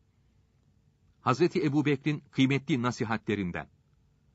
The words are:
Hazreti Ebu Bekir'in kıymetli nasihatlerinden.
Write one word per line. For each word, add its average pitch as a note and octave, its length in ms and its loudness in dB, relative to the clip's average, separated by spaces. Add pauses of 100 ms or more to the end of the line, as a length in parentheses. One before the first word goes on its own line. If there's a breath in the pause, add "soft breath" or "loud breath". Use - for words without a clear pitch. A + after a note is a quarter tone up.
(1200)
Hazreti C3 440 2
Ebu C#3+ 200 2
Bekir'in D3 340 0
kıymetli C3+ 640 0
nasihatlerinden. G#2 880 -4 (640)